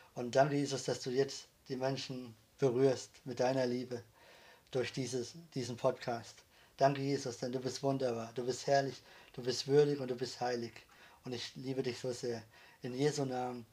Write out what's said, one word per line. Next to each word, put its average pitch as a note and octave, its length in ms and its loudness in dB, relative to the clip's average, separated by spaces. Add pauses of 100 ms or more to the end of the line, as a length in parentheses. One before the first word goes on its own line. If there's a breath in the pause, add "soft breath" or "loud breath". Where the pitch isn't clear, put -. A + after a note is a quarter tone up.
(140 loud breath)
und B2 200 -4
danke, C#3 220 6
Jesus, C#3 280 0
dass B2+ 160 -2
du C3 100 -6
jetzt C#3 360 0 (220)
die C3 80 -4
Menschen B2+ 580 -4 (240)
berührst C3 520 4 (140)
mit B2 140 -8
deiner B2+ 280 4
Liebe B2 360 -4 (680 loud breath)
durch B2 200 0
dieses, B2 420 -4 (200)
diesen B2 220 -4
Podcast. A#2+ 680 -2 (340 soft breath)
Danke, C#3 260 4
Jesus, C3+ 360 -2
denn B2 140 -4
du B2+ 80 0
bist B2 220 -4
wunderbar, B2 520 0
du B2 100 -4
bist B2 220 -4
herrlich, C#3 340 4 (340 loud breath)
du B2+ 80 -10
bist B2 260 -2
würdig C#3+ 320 6
und B2+ 100 -4
du B2 60 -4
bist A#2+ 240 -6
heilig. B2 320 -2 (520 loud breath)
Und B2+ 80 -8
ich - 240 -8
liebe C3 260 -4
dich B2 160 -2
so B2+ 140 -4
sehr. A#2 300 -4 (400 loud breath)
In B2 120 -6
Jesu C#3+ 300 2
Namen. B2 480 -4